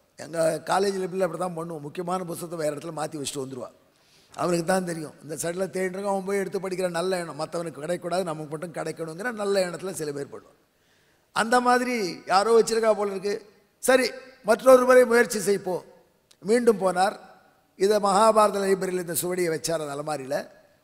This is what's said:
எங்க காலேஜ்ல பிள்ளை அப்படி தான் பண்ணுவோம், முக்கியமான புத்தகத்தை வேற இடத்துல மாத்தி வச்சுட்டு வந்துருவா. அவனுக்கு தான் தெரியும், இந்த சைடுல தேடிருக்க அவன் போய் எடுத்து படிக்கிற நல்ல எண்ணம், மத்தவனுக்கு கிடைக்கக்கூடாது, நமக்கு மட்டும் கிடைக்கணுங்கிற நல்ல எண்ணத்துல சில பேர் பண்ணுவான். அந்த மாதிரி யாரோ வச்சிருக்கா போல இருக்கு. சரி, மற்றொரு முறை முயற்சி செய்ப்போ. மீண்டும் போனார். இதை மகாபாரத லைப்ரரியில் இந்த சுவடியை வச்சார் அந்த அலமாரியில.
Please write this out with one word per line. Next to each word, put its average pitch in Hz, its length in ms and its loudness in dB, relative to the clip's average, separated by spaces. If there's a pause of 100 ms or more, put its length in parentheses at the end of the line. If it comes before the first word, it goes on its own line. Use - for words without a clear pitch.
(160)
எங்க 160 480 -2
காலேஜ்ல 185 440 0
பிள்ளை 185 120 -6
அப்படி 165 180 0
தான் 180 180 -6
பண்ணுவோம், 165 240 -10
முக்கியமான 180 440 -6
புத்தகத்தை 165 340 -10
வேற 151 180 -2
இடத்துல 160 200 -12
மாத்தி 151 160 -6
வச்சுட்டு 143 260 -8
வந்துருவா. 131 320 -10 (640)
அவனுக்கு 170 320 -2
தான் 185 180 0
தெரியும், 160 280 -10 (100)
இந்த 151 120 -14
சைடுல 175 360 -6
தேடிருக்க 185 360 -6
அவன் 196 180 -2
போய் 202 140 -2
எடுத்து 190 220 -4
படிக்கிற 180 300 -4
நல்ல 180 280 -2
எண்ணம், 156 220 -8
மத்தவனுக்கு 160 400 -8
கிடைக்கக்கூடாது, 175 420 -4
நமக்கு 156 360 -8
மட்டும் 160 140 -12
கிடைக்கணுங்கிற 160 600 -8
நல்ல 196 340 0
எண்ணத்துல 175 260 -8
சில 147 200 -6
பேர் 143 140 -8
பண்ணுவான். 104 360 -20 (680)
அந்த 226 280 2
மாதிரி 247 640 0
யாரோ 208 340 4
வச்சிருக்கா 220 340 2
போல 202 160 -2
இருக்கு. 196 400 -6 (280)
சரி, 254 320 2 (340)
மற்றொரு 247 400 8
முறை 254 200 8
முயற்சி 233 340 4
செய்ப்போ. 185 440 -2 (560)
மீண்டும் 220 420 4
போனார். 185 360 2 (600)
இதை 208 220 4
மகாபாரத 202 600 6
லைப்ரரியில் 185 420 0
இந்த 170 120 -6
சுவடியை 180 360 -2
வச்சார் 156 400 -4
அந்த 139 60 -8
அலமாரியில. 147 680 -6 (220)